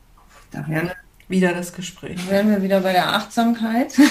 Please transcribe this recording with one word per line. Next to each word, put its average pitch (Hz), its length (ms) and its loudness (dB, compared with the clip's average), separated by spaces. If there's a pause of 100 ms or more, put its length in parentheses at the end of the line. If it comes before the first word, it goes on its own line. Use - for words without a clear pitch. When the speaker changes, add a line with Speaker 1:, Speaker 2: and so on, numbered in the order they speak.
(520)
Speaker 1:
Da 147 160 -12
wären 156 200 -4
wir 180 80 -12 (320)
Speaker 2:
Wieder 185 260 2
das 175 200 -8
Gespräch. - 520 -12
Speaker 1:
da 190 60 -8
wären 202 180 2
wir 202 120 2
wieder 190 200 2
bei 185 120 0
der 175 200 2
Achtsamkeit. 226 800 -2 (180)